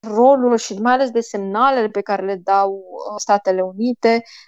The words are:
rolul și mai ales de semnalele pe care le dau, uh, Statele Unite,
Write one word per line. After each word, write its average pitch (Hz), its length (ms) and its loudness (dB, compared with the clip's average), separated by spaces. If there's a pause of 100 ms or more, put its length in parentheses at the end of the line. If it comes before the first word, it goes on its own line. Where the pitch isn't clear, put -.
(140)
rolul 247 420 4
și 220 180 -6
mai 226 180 0
ales 262 180 0
de 233 100 0
semnalele 220 680 -2
pe 208 120 -4
care 196 240 -4
le 196 200 -6
dau, 196 280 2
uh, 196 440 -12
Statele 202 440 0
Unite, 226 600 0 (240)